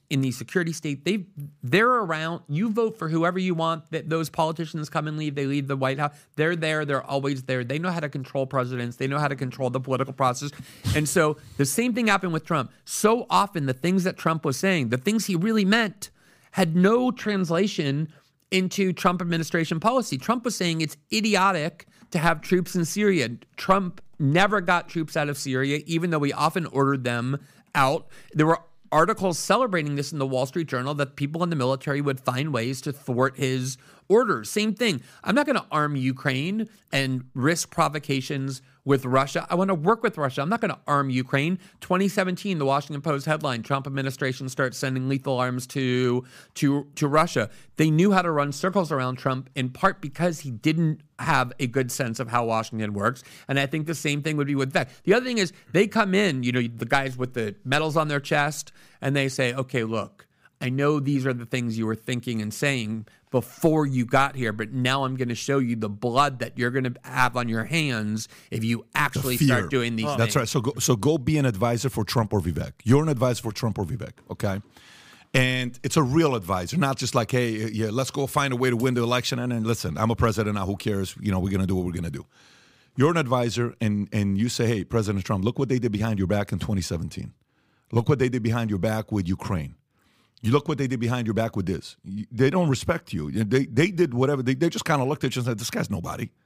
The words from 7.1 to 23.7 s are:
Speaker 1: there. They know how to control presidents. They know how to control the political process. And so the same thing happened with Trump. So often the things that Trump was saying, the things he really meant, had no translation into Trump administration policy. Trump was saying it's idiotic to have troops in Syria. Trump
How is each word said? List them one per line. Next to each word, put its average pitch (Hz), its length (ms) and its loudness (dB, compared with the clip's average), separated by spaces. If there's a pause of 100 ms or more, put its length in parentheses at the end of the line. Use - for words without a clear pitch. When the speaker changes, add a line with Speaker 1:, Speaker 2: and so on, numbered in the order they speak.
Speaker 1:
there. 127 220 -2
They 139 160 -4
know 180 100 -2
how 170 80 -4
to 151 100 -4
control 135 380 -4
presidents. 123 500 -4
They 135 120 -2
know 143 100 -2
how 147 80 0
to 139 80 -4
control 131 360 -4
the 131 100 -2
political 131 340 -2
process. 131 380 -2 (420)
And 151 140 2
so 156 280 4 (200)
the 143 100 2
same 240 260 0
thing 226 140 0
happened 190 260 2
with 160 120 -2
Trump. 147 260 -2 (140)
So 226 440 2
often 180 380 2
the 131 80 0
things 180 300 2
that 180 140 -2
Trump 160 260 0
was 135 120 0
saying, 170 340 2
the 127 80 2
things 208 280 0
he 196 80 0
really 214 300 2
meant, 208 460 0 (420)
had 170 240 2
no 226 340 6
translation 175 960 0 (440)
into 185 400 2
Trump 180 280 2
administration 165 600 -2
policy. 233 360 0
Trump 240 280 -2
was 240 100 -2
saying 165 260 -2
it's 156 160 -4 (160)
idiotic 196 760 2 (260)
to 165 80 0
have 160 200 4
troops 180 360 0
in 170 80 2
Syria. 180 460 2 (260)
Trump 190 440 0 (200)